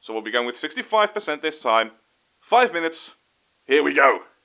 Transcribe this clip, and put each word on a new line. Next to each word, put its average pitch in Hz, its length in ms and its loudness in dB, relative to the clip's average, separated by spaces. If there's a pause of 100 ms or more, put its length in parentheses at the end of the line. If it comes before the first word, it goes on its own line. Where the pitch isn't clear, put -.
So - 120 -16
we'll 110 100 -6
be 107 80 -10
going 120 140 -2
with 123 120 -8
sixty-five 208 560 -2
percent 151 280 -8
this 156 180 -6
time. 113 320 0 (480)
Five 233 340 2
minutes. 165 380 -6 (540)
Here 143 180 2
we 143 100 0
go. 139 260 4 (260)